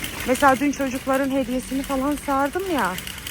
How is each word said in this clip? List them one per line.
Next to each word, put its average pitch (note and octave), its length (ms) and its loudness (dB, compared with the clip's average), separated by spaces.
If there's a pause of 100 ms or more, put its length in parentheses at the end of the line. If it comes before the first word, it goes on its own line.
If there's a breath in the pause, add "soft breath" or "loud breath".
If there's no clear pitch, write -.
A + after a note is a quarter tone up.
(280)
Mesela C4 320 6
dün C#4+ 120 2
çocukların C4+ 580 0
hediyesini B3+ 520 -2
falan C#4 340 0 (100)
sardım C#4 360 0 (120)
ya. G#3 160 2 (400)